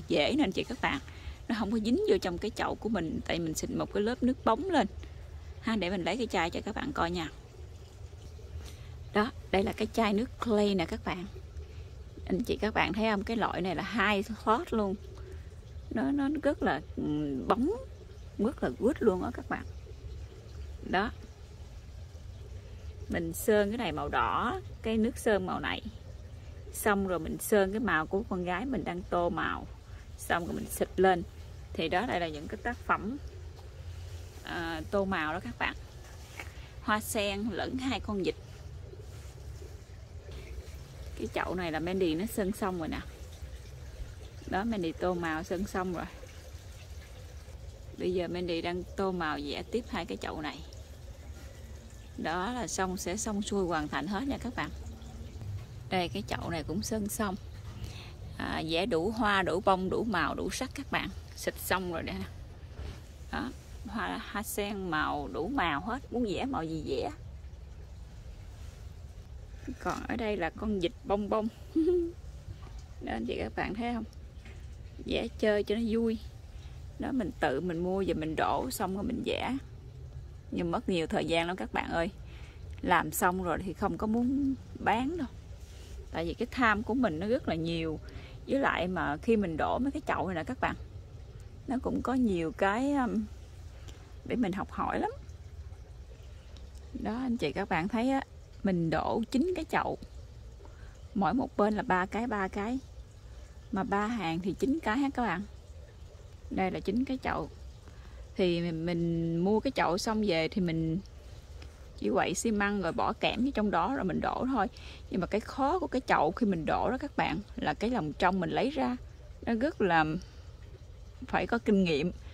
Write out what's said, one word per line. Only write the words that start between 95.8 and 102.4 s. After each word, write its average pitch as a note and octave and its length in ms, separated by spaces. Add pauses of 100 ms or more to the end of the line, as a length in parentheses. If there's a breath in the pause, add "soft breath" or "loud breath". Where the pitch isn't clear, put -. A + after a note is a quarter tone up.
Đó, G#3+ 200 (100)
anh A#3+ 140
chị D3 140
các F#3 180
bạn E3+ 180
thấy A#3 220
á, C4+ 120 (420)
mình E3+ 260
đổ D#3 320 (100)
chín E4 240
cái D#4+ 140
chậu. - 280 (1160 loud breath)
Mỗi F#3+ 180
một B3+ 240
bên G#3 160
là G3+ 100
ba F#3 220
cái, G#3+ 220
ba G3+ 200